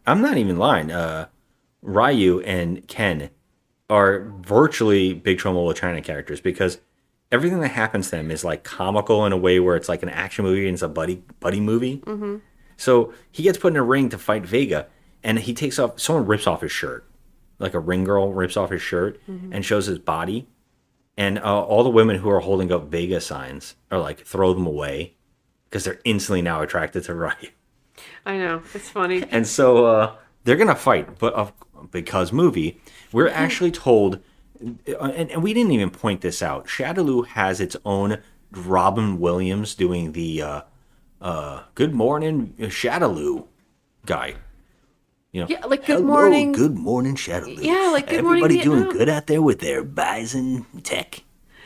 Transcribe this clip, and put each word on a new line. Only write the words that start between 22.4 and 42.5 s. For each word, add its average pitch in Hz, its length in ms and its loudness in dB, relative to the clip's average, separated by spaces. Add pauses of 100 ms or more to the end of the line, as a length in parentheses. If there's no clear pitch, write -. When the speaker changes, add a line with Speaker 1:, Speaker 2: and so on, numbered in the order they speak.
Speaker 1:
holding 92 320 0
up 82 180 -2
Vega 85 300 -2
signs 67 540 -12 (160)
are 95 80 -2
like, 76 260 -8
"Throw 92 300 2
them 92 120 -2
away," 73 500 -8 (540)
'cause - 140 -6
they're - 200 -8
instantly 101 360 0
now 82 220 -2
attracted 80 420 -4
to 87 100 -8
Ryu. 82 360 -6 (720)
Speaker 2:
I 196 140 -6
know. 170 240 -4 (100)
It's 202 160 -14
funny. 185 420 -2
Speaker 1:
And 113 160 0
so, 123 380 6
uh, 110 280 4 (320)
they're 120 120 6
gonna 196 180 4
fight, - 440 0
but 113 160 0
of, 104 180 -4 (380)
because 87 420 -4
movie, 110 480 0 (320)
we're 135 160 4
Speaker 2:
Mm-hmm. - 160 -2
Speaker 1:
actually 170 280 -2
told, 104 480 4 (680)
uh, 139 60 -6 (100)
and, 151 260 -6
and 165 120 -4
we 208 100 0
didn't 220 200 2
even 101 180 2
point 104 320 -4
this 82 200 -4
out, 92 240 -6
Shadaloo 143 600 -2
has 95 340 -2
its 90 240 -4
own 101 380 0 (300)
Robin 92 680 0
Williams 92 540 -2
doing 87 380 -2
the, 80 280 -4
uh, 73 200 -8 (600)
uh, 76 440 -8 (100)
"Good 151 200 2
morning, 139 640 0